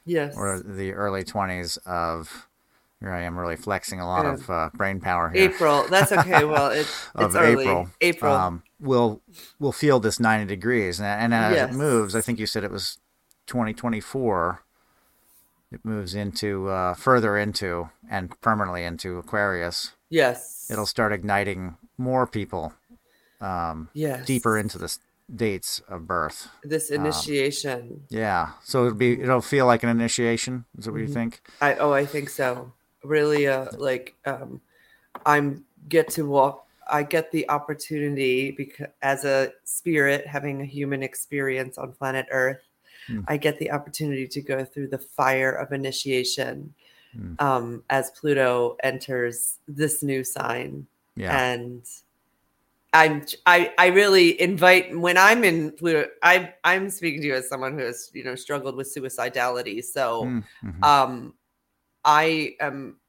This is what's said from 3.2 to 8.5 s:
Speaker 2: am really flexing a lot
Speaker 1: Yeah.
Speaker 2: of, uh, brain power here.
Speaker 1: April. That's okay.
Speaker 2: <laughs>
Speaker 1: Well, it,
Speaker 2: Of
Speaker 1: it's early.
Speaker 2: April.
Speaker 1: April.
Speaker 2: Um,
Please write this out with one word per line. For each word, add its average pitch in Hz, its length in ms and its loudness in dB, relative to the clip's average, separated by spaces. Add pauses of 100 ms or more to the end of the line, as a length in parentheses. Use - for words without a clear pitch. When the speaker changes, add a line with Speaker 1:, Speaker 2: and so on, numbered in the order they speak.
Speaker 2:
am 87 180 -6
really 85 160 -4
flexing 95 440 -6
a 90 80 -6
lot 90 180 0
Speaker 1:
Yeah. 87 80 0
Speaker 2:
of, - 160 -10
uh, 82 240 -2
brain 98 260 -4
power 87 300 0
here. 185 200 4
Speaker 1:
April. 147 400 2
That's 190 220 4
okay. 170 320 4
Speaker 2:
<laughs> 151 80 0
Speaker 1:
Well, 143 200 4
it, 151 160 0 (280)
Speaker 2:
Of 107 120 2
Speaker 1:
it's 90 80 0
early. 135 280 6
Speaker 2:
April. 90 260 0 (120)
Speaker 1:
April. 165 320 2
Speaker 2:
Um, 92 300 0 (160)